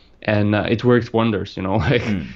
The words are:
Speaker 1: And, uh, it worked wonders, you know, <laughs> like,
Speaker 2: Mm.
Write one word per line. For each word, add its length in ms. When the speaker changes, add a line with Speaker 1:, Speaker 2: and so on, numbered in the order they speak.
Speaker 1:
And, 320
uh, 140
it 140
worked 300
wonders, 440
you 60
know, 140
<laughs> 140
like, 120
Speaker 2:
Mm. 220